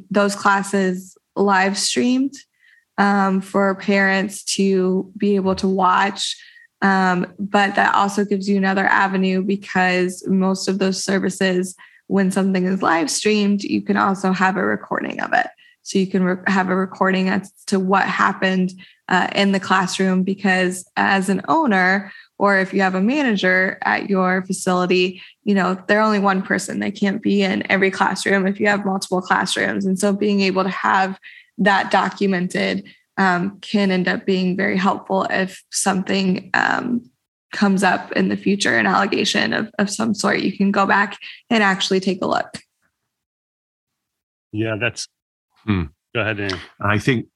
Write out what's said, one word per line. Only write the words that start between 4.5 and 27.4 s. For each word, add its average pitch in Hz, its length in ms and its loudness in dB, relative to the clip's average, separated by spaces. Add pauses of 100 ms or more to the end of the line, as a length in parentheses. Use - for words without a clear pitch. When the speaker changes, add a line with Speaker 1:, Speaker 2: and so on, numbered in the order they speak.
Speaker 1:
to 190 640 0
be 202 180 0
able 190 200 0
to 190 120 -2
watch. 190 720 0 (460)
Um, 190 560 2
but 202 360 0
that 202 200 2
also 202 280 2
gives 196 240 -2
you 202 80 2
another 190 300 0
avenue 190 560 2
because 185 840 0
most 190 400 0
of 190 100 0
those 190 260 -2
services, 190 720 0 (300)
when 190 240 2
something 190 360 0
is 190 180 0
live 160 260 2
streamed, 202 540 0
you - 180 -2
can 196 160 -2
also 190 340 0
have 190 260 0
a 190 60 0
recording - 580 -4
of - 120 -4
it. - 140 2 (340)
So - 160 -4
you 190 80 2
can 185 180 0
re-, 180 120 0 (100)
have 190 240 0
a 185 60 0
recording 190 540 0
as 190 220 -4 (160)
to 190 120 0
what 190 240 2
happened, 190 680 0 (360)
uh, 180 240 2
in 196 200 2
the 190 60 2
classroom, 185 640 0
because 185 720 0
as 196 340 2
an 190 180 0
owner, 196 640 2 (260)
or 196 220 4
if 190 140 -2
you 196 80 2
have 185 140 0
a 185 60 0
manager 196 800 0
at - 260 -2
your 185 340 0
facility, 185 800 0 (220)
you 202 120 2
know, 185 320 0
they're 208 140 2
only 214 180 2
one 196 240 0
person. - 360 -4
They 208 120 -4
can't 202 320 -2
be 202 180 2